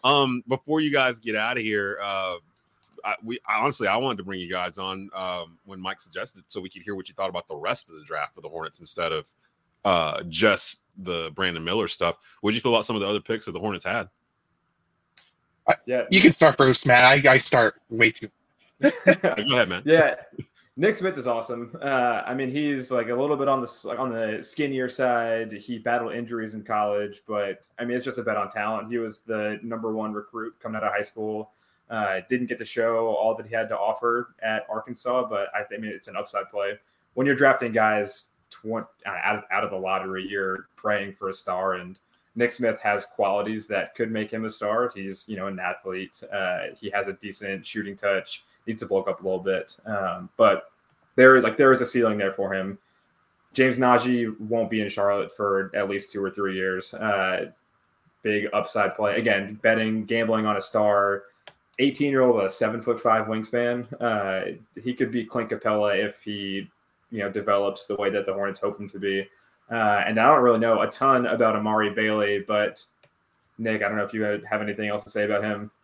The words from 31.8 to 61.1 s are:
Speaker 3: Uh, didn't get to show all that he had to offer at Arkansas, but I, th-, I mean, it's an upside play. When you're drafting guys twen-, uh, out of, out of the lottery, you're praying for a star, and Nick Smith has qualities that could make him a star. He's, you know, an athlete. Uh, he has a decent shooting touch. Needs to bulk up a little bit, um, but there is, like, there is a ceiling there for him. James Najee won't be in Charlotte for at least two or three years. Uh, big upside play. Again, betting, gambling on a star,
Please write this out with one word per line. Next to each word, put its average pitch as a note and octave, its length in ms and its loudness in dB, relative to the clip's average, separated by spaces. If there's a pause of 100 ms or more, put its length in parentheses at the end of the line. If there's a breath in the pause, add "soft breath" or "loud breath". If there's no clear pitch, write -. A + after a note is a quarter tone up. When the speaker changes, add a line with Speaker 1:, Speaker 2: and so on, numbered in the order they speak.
Speaker 3:
Uh, G#2 300 -2 (100)
didn't B2 160 0
get A2+ 140 -6
to A2 60 -8
show A2+ 420 0
all A2 260 2
that A2 140 -8
he A2+ 80 -8
had A2+ 140 -2
to G#2+ 60 -2
offer A#2 680 -2
at A2 260 -2
Arkansas, B2 580 -4
but G2+ 280 -2
I, G#2 120 -4
th-, G#2 120 -10
I - 20 -8
mean, G#2+ 100 -8
it's F#2 160 -12
an F#2+ 80 -14
upside G2+ 360 -6
play. G2+ 260 -4 (380)
When C3 100 0
you're C#3 100 4
drafting B2+ 360 4
guys G#2+ 560 0 (240)
twen-, A2 340 -8 (220)
uh, - 20 -6 (140)
out G#2 140 0
of, - 140 -10
out G2+ 120 0
of G2+ 80 -6
the F#2+ 60 -6
lottery, F#2+ 520 -4
you're F#2+ 460 -6
praying G2+ 380 -4
for F#2+ 160 -8
a F#2+ 40 -8
star, F#2+ 420 -4
and F2+ 220 -12 (380)
Nick A#2+ 160 0
Smith A#2 300 -2
has G#2 240 0
qualities G#2 640 -2
that F#2+ 260 -4
could A2+ 160 -4
make G#2+ 180 -4
him A2 160 -8
a G#2+ 60 -6
star. A2+ 420 -2
He's, G2 340 -12
you G#2+ 100 -8
know, F#2+ 100 -6
an F#2+ 120 -8
athlete. F#2 640 -8 (100)
Uh, F#2 340 -4 (140)
he G2+ 120 -10
has G2 160 -4
a G2 60 -6
decent G2 520 -10
shooting G2+ 300 -8
touch. G2 480 -2 (240)
Needs A2+ 140 -6
to A2 80 -8
bulk G2 180 0
up F2+ 140 -6
a - 20 -16
little F#2 160 -2
bit, F#2 460 -4
um, F#2 500 -4
but G#2 360 4 (440)
there C3 220 12
is, A#2+ 80 4
like, A2 100 0
there C3+ 160 8
is B2 80 6
a A#2+ 60 0
ceiling A2+ 320 2
there F#2+ 160 0
for G2 200 -2
him. F#2+ 240 -4 (760)
James C3 260 4
Najee A#2+ 600 4
won't A2 280 0
be A2 120 0
in G2+ 80 -2
Charlotte G2+ 440 0
for G2 400 0
at G2 160 -2
least G2 220 -4
two G2 100 -6
or G2 80 -2
three F#2+ 260 -4
years. F#2 380 -4
Uh, F#2+ 580 -2 (720)
big G#2 280 0
upside G#2 460 0
play. G#2 220 0
Again, G#2 440 0
betting, A2 400 2
gambling A2 420 0
on G#2 120 0
a F#2+ 40 -4
star, G2+ 600 2 (560 soft breath)